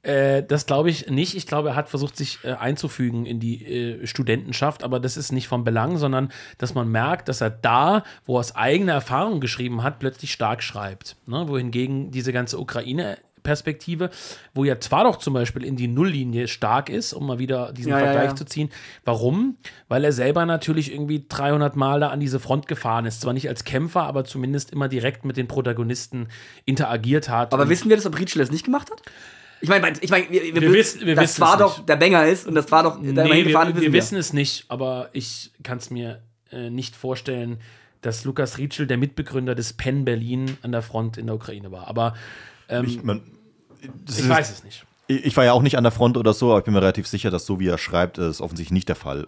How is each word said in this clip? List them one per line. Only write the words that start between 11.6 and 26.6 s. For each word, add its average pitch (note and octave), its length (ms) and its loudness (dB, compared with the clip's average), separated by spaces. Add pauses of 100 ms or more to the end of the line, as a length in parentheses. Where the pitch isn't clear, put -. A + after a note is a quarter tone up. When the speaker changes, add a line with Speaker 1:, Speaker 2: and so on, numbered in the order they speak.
Speaker 1:
diese B2+ 220 -4
ganze B2 260 -4
Ukraine-Perspektive, D#3 1500 -6 (440)
wo C#3 100 0
ja C3 160 2
zwar E3+ 240 2
doch B3 120 4
zum C#3 180 -4
Beispiel B2 300 -2
in C3+ 120 -4
die A#2+ 120 -2
Nulllinie B2 600 0
stark B2 420 0
ist, A3 240 -4
um C#3+ 120 -6
mal B2+ 120 -4
wieder B2+ 340 -4
diesen B2 180 -6
Speaker 2:
Ja, C#3 80 2
ja, C#3 80 4
Speaker 1:
Vergleich C#3 240 2
Speaker 2:
ja. C3+ 60 -6
Speaker 1:
zu D3 80 -8
ziehen. D3+ 240 -4 (360)
Warum? C#3 520 0 (320)
Weil C3 160 0
er D3 80 4
selber C#3+ 340 2
natürlich D#3+ 460 -2
irgendwie D3 360 -4
dreihundert C#3+ 480 2
Mal C#3 240 4
da D3 100 2
an C#3+ 100 -2
diese C3+ 200 0
Front C#3 280 0
gefahren A#2 380 0
ist. A2+ 160 -6
Zwar B2 100 -2
nicht C3+ 160 -4
als B2 160 -8
Kämpfer, E3 380 -2
aber C#3 220 -2
zumindest C#3 460 -4
immer C#3 180 -2
direkt B2+ 360 -4
mit C3 120 -4
den B2 120 -2
Protagonisten A#2+ 800 -4 (380)